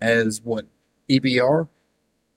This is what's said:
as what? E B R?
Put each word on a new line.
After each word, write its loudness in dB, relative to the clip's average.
as 0
what? -6
E 4
B 0
R? 0